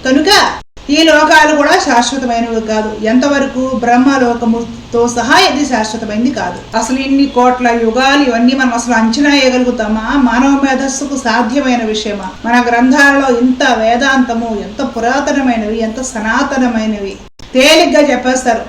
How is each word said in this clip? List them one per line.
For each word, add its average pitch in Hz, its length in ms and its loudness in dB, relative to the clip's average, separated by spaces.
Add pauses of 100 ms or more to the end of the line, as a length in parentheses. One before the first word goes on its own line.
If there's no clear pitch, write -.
కనుక 285 220 2 (640)
ఈ 294 60 2
లోకాలు 311 600 4
కూడా 294 140 2
శాశ్వతమైనవి 240 880 0
కాదు. 220 440 -4
ఎంతవరకు? 262 720 0
బ్రహ్మలోకముతో 240 1300 0
సహా 240 300 0
ఇది 294 280 0
శాశ్వతమైనది 220 640 -2
కాదు. 185 480 -6
అసలు 262 200 -2
ఇన్ని 277 280 2
కోట్ల 247 420 0
యుగాలు 247 540 2
ఇవన్నీ 247 320 2
మనం 254 200 0
అసలు 240 200 -2
అంచనా 226 360 2
వేయగలుగుతామా? 247 840 0
మానవ 269 480 2
మేధస్సుకు 269 520 -4
సాధ్యమైన 247 680 -2
విషయమా? 214 420 -4 (200)
మన 240 240 0
గ్రంథాలలో 262 720 2
ఇంత 254 260 0
వేదాంతము, 233 1000 0
ఎంత 240 340 -8
పురాతనమైనవి, 240 840 -2
ఎంత 220 220 -6
సనాతనమైనవి 220 1120 -4 (380)
తేలిగ్గా 294 560 4
చెప్పేస్తారు. 247 580 -2